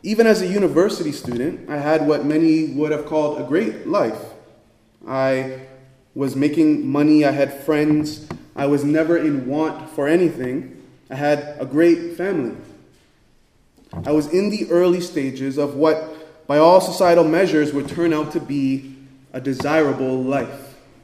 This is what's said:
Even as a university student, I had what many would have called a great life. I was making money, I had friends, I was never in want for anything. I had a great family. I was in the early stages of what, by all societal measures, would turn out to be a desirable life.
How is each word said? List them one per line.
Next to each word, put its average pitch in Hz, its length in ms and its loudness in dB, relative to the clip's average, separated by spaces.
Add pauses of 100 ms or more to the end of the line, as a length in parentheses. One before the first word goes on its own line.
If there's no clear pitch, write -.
Even 220 260 2
as 190 160 4
a 185 40 -2
university 175 640 0
student, 123 560 -6
I 147 100 -8
had 151 300 0
what 147 180 0
many 156 420 2
would 147 240 -2
have 147 160 -4
called 147 340 -2
a - 20 -6
great 160 440 -2
life. 139 320 -2 (880)
I 131 540 -2 (520)
was 131 220 -4
making 147 520 2
money, 147 380 4
I 139 60 4
had 139 320 -2
friends, 151 640 0 (280)
I 139 120 -2
was 143 160 2
never 160 340 2
in 143 300 -2
want 151 420 -4
for 127 180 -2
anything. 147 760 0 (260)
I 127 60 -10
had 147 440 -2
a 131 60 -6
great 160 500 2
family. 170 400 -4 (1500)
I 135 60 -2
was 151 160 2
in 190 220 0
the 196 200 -6
early 175 320 4
stages 135 560 -6
of 143 180 -2
what, - 720 -2
by 143 120 2
all 175 220 8
societal 175 420 4
measures, 156 500 2
would 139 140 -4
turn 170 260 -2
out 151 200 -2
to 170 60 -2
be 135 560 -4 (380)
a 131 80 -10
desirable 135 800 0
life. 127 540 -6 (280)